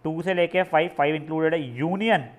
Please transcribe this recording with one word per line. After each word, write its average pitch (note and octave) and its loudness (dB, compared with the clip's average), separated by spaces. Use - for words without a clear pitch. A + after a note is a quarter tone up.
टू D#3+ -4
से F#3 0
लेके F3 2
five, E3+ 2
five D3 0
included D#3+ 0
है, E3+ 0
Union F3+ 0